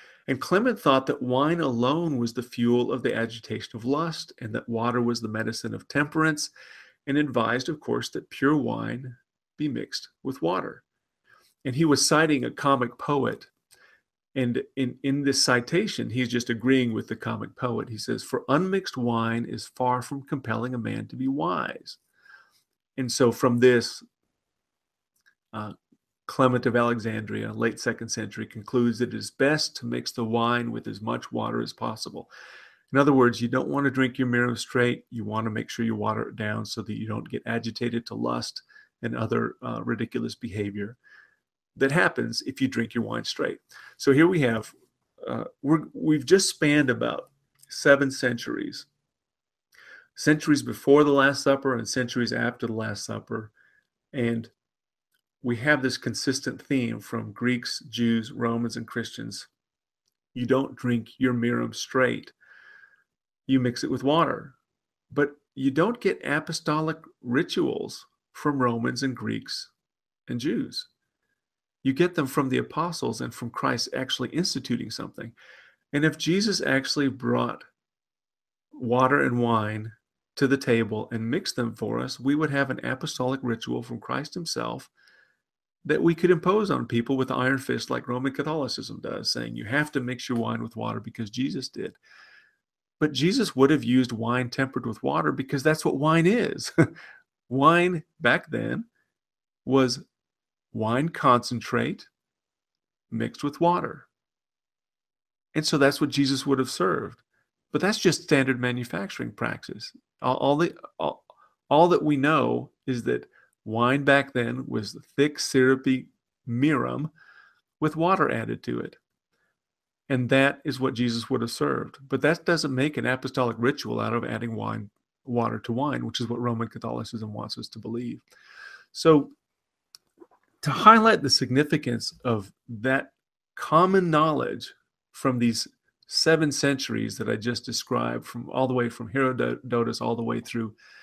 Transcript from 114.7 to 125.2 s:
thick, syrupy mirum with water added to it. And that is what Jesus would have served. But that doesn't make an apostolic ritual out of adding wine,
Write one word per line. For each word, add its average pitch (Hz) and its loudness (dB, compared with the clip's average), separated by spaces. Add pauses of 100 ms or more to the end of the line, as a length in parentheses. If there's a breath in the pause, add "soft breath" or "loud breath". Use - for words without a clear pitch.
thick, 143 2
syrupy 131 4 (400)
mirum 123 0 (680 soft breath)
with 151 0
water 165 2
added 113 -4
to 120 -4
it. - -10 (1120)
And 127 0
that 135 4
is 131 -4
what 131 0
Jesus 117 -2
would 127 0
have 117 -4
served. - -4 (100)
But - -2
that 160 2
doesn't 160 0
make 147 0
an 120 -4
apostolic 127 -2
ritual 117 0
out 110 -2
of 117 -2
adding 117 -6
wine, 110 -6 (360)